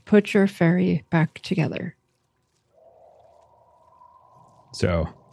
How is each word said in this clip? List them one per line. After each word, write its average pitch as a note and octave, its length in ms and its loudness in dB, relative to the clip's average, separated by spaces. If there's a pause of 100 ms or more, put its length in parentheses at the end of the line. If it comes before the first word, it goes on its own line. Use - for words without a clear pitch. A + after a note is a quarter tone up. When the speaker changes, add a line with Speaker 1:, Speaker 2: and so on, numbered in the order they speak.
Speaker 1:
put G#3 280 2
your G3 140 4
ferry F3+ 640 0
back E3 300 0
together." - 540 -6 (2750)
Speaker 2:
So F2 340 -4 (260)